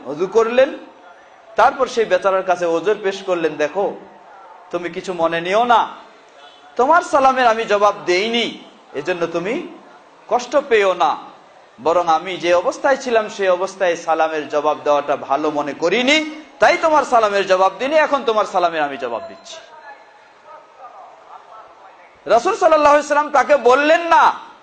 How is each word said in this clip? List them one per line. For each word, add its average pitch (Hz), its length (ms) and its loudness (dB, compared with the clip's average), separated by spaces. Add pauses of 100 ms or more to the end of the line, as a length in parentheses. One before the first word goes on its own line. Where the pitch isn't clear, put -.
ওযু 147 220 -4
করলেন, 233 500 2 (760)
তারপর 262 320 2
সেই 220 180 -2
বেচারার 185 380 0
কাছে 180 220 -2
ওযর 170 380 0
পেশ 190 200 -4
করলেন, 165 320 -2
"দেখো, 151 400 -2 (760)
তুমি 175 180 -6
কিছু 180 240 -10
মনে 165 280 -2
নিও 190 220 0
না, 226 240 2 (880)
তোমার 302 260 4
সালামের 262 460 2
আমি 226 160 2
জবাব 202 320 2 (100)
দেইনি, 196 520 -2 (360)
এজন্য 165 340 -4
তুমি 185 400 -6 (600)
কষ্ট 240 300 -2 (120)
পেও 202 240 2
না, 165 240 0 (640)
বরং 170 240 0
আমি 170 300 -2
যে 170 160 0
অবস্থায় 254 440 0
ছিলাম 226 320 -2
সেই 196 180 -2
অবস্থায় 180 480 0
সালামের 160 540 -2
জবাব 147 340 0
দেওয়াটা 147 320 0
ভালো 139 360 -2
মনে 147 220 -4
করিনি, 247 680 0 (160)
তাই 302 220 4
তোমার 311 220 2
সালামের 202 440 2
জবাব 185 320 4
দিইনি, 269 160 -2
এখন 285 280 0
তোমার 214 220 0
সালামের 170 360 -2
আমি 139 160 -4
জবাব 120 300 -6
দিচ্ছি।" - 280 -20 (2750)
রাসূল 233 300 2
সাল্লাল্লাহু 302 400 4
আলাইহি 294 180 0
ওয়াসাল্লাম 294 180 0
তাকে 247 380 2
বললেন 294 320 4
না 311 320 4 (300)